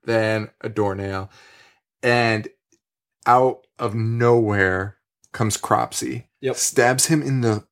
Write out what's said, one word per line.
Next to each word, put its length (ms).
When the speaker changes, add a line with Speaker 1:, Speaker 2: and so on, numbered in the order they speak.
Speaker 1:
than 460
a 80
doornail. 640
And 460
out 400
of 160
nowhere 1000
comes 240
Cropsy. 720
Speaker 2:
Yep. 160
Speaker 1:
Stabs 500
him 160
in 180
the 320